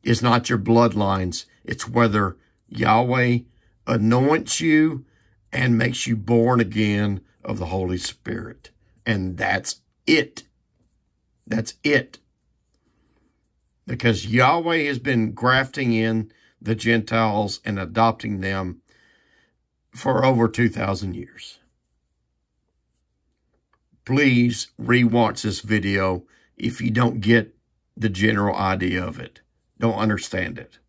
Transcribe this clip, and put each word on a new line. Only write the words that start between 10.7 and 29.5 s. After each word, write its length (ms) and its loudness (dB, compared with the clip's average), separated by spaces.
That's 280 -4
it. 340 0
Because 400 -2
Yahweh 580 2
has 140 -4
been 340 0
grafting 600 0
in 400 -2
the 120 -2
Gentiles 880 -2
and 160 -6
adopting 600 -2
them 400 -6
for 340 -2
over 240 4
two 220 0
thousand 440 -6
years. 440 -16
Please 640 2
rewatch 600 2
this 180 -4
video 640 -2
if 240 -6
you 100 -2
don't 300 0
get 340 2
the 120 -2
general 480 0
idea 480 -2
of 140 -10
it, 220 -18